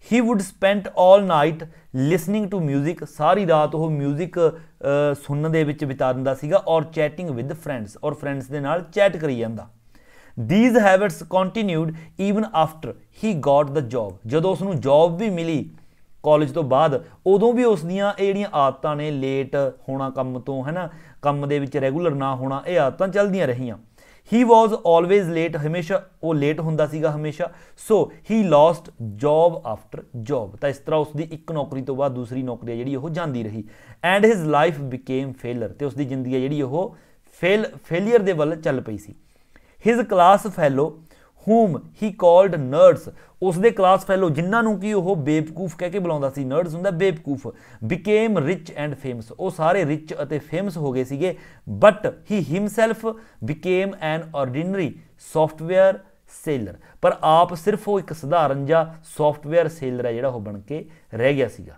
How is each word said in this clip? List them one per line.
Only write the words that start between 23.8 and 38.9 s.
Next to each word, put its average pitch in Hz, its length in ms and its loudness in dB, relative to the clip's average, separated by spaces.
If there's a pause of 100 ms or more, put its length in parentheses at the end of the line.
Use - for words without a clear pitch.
He 247 80 6
was 226 300 8
always 175 540 4
late, 165 400 -2
ਹਮੇਸ਼ਾ 175 380 -4 (180)
ਉਹ 160 120 0
ਲੇਟ 151 240 0
ਹੁੰਦਾ 156 280 0
ਸੀਗਾ 151 280 -2
ਹਮੇਸ਼ਾ। 151 360 -6 (400)
So 190 140 4
he - 400 -2
lost 160 480 4 (320)
job 160 300 4 (180)
after - 320 -14 (260)
job, 110 260 -4
ਤਾਂ 143 120 -4
ਇਸ 131 80 -6
ਤਰ੍ਹਾਂ 156 240 -2
ਉਸ 147 60 -2 (100)
ਦੀ 160 60 -4
ਇੱਕ 160 280 -12
ਨੌਕਰੀ 147 300 -6
ਤੋਂ 131 140 -6
ਬਾਅਦ 135 180 -2
ਦੂਸਰੀ 127 300 -8
ਨੌਕਰੀ 117 280 -8
ਹੈ 117 40 -6
ਜਿਹੜੀ 131 200 -6
ਉਹ 139 140 -8
ਜਾਂਦੀ 151 340 -6
ਰਹੀ। 107 240 -10 (500)
And 208 80 4
his 220 140 4
life 151 420 0
became 131 480 -6
failure, 120 440 -8
ਤੇ 143 120 -8
ਉਸ 127 80 -6
ਦੀ 143 120 -4
ਜ਼ਿੰਦਗੀ 131 300 -6
ਹੈ 131 40 0
ਜਿਹੜੀ 143 220 -2
ਉਹ 147 340 -4 (460)
ਫੇਲ-, 196 440 0
ਫੇਲੀਅਰ 202 340 2
ਦੇ 190 140 0
ਵੱਲ 151 220 0
ਚੱਲ 151 260 -4
ਪਈ 107 160 -10